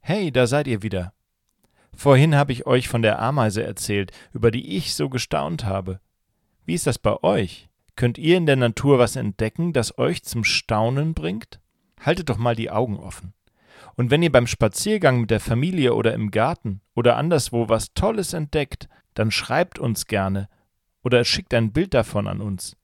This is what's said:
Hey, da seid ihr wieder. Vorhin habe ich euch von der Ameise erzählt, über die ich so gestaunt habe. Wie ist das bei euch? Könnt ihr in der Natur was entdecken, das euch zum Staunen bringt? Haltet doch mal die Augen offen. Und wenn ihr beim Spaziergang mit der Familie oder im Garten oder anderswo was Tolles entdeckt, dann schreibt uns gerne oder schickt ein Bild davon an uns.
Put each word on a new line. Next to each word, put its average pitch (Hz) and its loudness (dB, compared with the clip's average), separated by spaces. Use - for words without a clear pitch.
Hey, 175 -2
da 123 4
seid 143 0
ihr 107 -2
wieder. 95 -4
Vorhin 143 6
habe 143 2
ich 120 -6
euch 127 2
von 117 -2
der 107 2
Ameise 113 0
erzählt, - -4
über 113 2
die 143 -6
ich - -4
so 143 -2
gestaunt 143 -4
habe. 95 -6
Wie 147 -4
ist 170 -4
das 131 -2
bei - -2
euch? - 0
Könnt 120 0
ihr 165 4
in 175 0
der 139 4
Natur 127 2
was 120 4
entdecken, 127 -4
das 127 -2
euch 143 -2
zum 117 -6
Staunen 123 0
bringt? 175 -8
Haltet 170 -2
doch 101 -2
mal 120 0
die 113 -4
Augen 107 -2
offen. - -16
Und 123 0
wenn 156 4
ihr 170 4
beim 120 6
Spaziergang 135 0
mit 110 -2
der 107 2
Familie 131 0
oder 110 0
im 107 -4
Garten 110 -2
oder 117 6
anderswo 127 0
was 110 0
Tolles 202 -2
entdeckt, 151 -6
dann 107 0
schreibt - -2
uns 120 -4
gerne 98 -2
oder 120 4
schickt - -4
ein 113 2
Bild 165 -2
davon 107 0
an 98 -6
uns. 98 -8